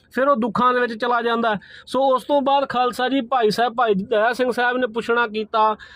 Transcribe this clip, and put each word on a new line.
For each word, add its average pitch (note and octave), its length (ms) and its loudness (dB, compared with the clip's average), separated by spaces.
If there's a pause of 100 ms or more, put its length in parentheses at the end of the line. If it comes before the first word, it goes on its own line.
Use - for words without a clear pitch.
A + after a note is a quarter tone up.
(120)
ਫਿਰ C4 160 0
ਉਹ C#4+ 80 4
ਦੁੱਖਾਂ B3 380 0
ਦੇ B3 60 0
ਵਿੱਚ B3 140 -2
ਚਲਾ A#3+ 280 -2
ਜਾਂਦਾ। A#3 340 0 (300)
ਸੋ C4 300 2
ਉਸ - 80 -2
ਤੋਂ C#4+ 180 2
ਬਾਅਦ C#4 280 2
ਖਾਲਸਾ B3 400 -2
ਜੀ, C4+ 120 0
ਭਾਈ A#3 280 0
ਸਾਹਿਬ, A3+ 240 0
ਭਾਈ A#3 200 2
ਦਇਆ G#3+ 400 0
ਸਿੰਘ B3+ 180 -2
ਸਾਹਿਬ B3 260 0
ਨੇ B3+ 100 -2
ਪੁੱਛਣਾ A#3 400 -2
ਕੀਤਾ G#3+ 480 0 (200)